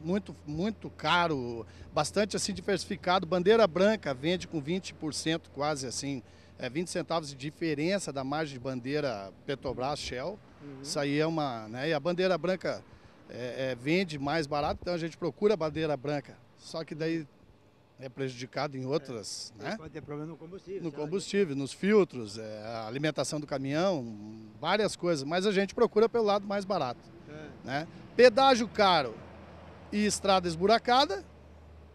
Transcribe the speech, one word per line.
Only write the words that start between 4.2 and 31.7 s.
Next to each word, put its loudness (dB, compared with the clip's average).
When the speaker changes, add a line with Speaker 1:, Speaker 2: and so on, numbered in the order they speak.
Speaker 1:
com -4
vinte -4
por -6
cento -4
quase -2
assim, -6
é, -6
vinte -2
centavos -2
de -12
diferença -2
da -6
margem -4
de -12
bandeira -4
Petrobras, -4
Shell. -8
Speaker 2:
Uhum. -14
Speaker 1:
Isso -6
aí 2
é 4
uma, -2
né, -4
e 2
a 2
bandeira 2
branca, -2
é, -6
é, -6
vende 0
mais -2
barato, -2
então -4
a -2
gente -6
procura 2
a 0
bandeira -2
branca. -6
Só -10
que -12
daí -2
é -12
prejudicado -6
em -6
outras, -6
Speaker 2:
É, -10
Speaker 1:
né? -4
Speaker 2:
pode -12
ter -12
problema -10
no -14
combustível, -12
Speaker 1:
No -4
Speaker 2:
sei -8
lá, -4
Speaker 1:
combustível, 0
nos -4
filtros, 2
é, -10
a -6
alimentação -2
do -6
caminhão, -2
várias 2
coisas, 0
mas 0
a 2
gente 0
procura 4
pelo 0
lado 2
mais -2
barato, -2
Speaker 2:
É. -16
Speaker 1:
né? -4
Pedágio 8
caro 4
e 2
estrada 4
esburacada, 4